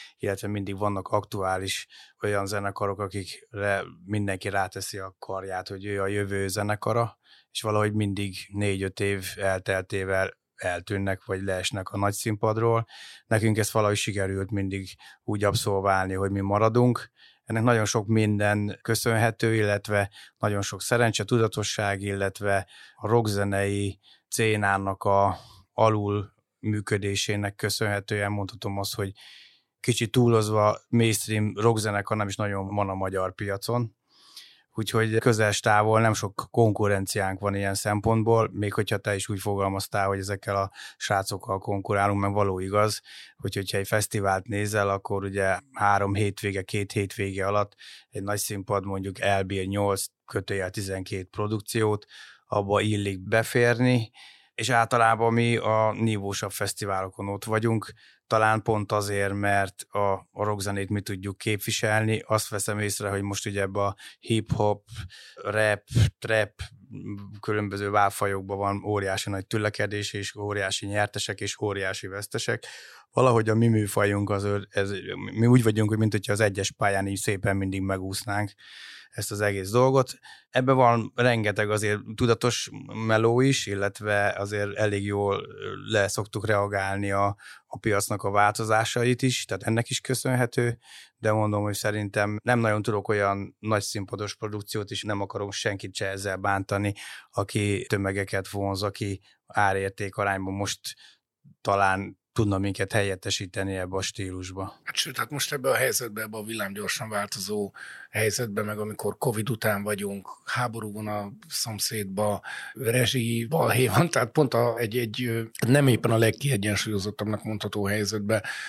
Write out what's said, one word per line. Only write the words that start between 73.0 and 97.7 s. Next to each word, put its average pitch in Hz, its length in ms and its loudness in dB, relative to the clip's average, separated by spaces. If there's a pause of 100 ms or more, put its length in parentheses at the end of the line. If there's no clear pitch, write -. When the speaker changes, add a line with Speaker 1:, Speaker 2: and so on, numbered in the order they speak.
Speaker 1:
Valahogy 117 380 6
a 110 60 6
mi 117 120 6
műfajunk 101 640 2
az, 101 180 -2 (220)
ez, 98 220 -2 (420)
mi 110 120 4
úgy 123 180 10
vagyunk, 107 260 4
hogy 107 80 0
mint 107 140 4
hogyha 104 220 0
az 104 60 0
egyes 98 320 2
pályán 98 360 2
így 98 100 -4
szépen 98 400 0
mindig 95 240 -2
megúsznánk 98 720 -4 (640)
ezt 107 140 -6
az 104 100 -4
egész 98 280 0
dolgot. 131 440 4 (360)
Ebben 131 260 2
van 117 400 4
rengeteg 107 540 2
azért 107 300 0 (160)
tudatos 120 540 2 (380)
meló 113 340 4
is, 135 240 2
illetve 101 720 0
azért 101 380 -4
elég 101 300 0
jól 101 420 0 (400)
le 104 200 4
szoktuk 104 380 -4
reagálni 101 680 0
a, 101 240 0 (300)
a - 120 -12
piacnak 101 460 -2
a 101 80 0
változásait 110 920 2
is, 127 240 0
tehát - 180 -6
ennek 113 260 0
is - 120 -4
köszönhető, 123 760 0 (400)
de 107 140 2
mondom, 104 320 2
hogy 104 100 -2
szerintem 104 680 -2
nem 120 160 4
nagyon 107 220 2
tudok 104 260 -2
olyan 101 520 0
nagy 104 220 0
színpados 101 540 -6
produkciót, 104 560 -8
és - 120 -8
nem 101 180 -4
akarom 101 300 -6
senkit 98 440 -4
se 98 120 -4
ezzel 95 300 -4
bántani, 101 560 0 (380)
aki 101 580 0